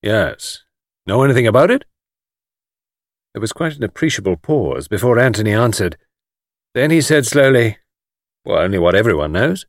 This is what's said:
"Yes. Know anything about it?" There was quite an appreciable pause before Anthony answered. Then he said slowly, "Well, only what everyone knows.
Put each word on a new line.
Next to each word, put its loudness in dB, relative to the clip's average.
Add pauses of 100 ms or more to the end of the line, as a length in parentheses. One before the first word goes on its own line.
"Yes. -4 (420)
Know 2
anything 2
about 4
it?" -2 (1500)
There -8
was -6
quite -6
an -6
appreciable -4
pause -4
before 0
Anthony 0
answered. -2 (760)
Then 0
he 2
said 0
slowly, 2 (680)
"Well, -2
only -2
what 2
everyone 0
knows. -2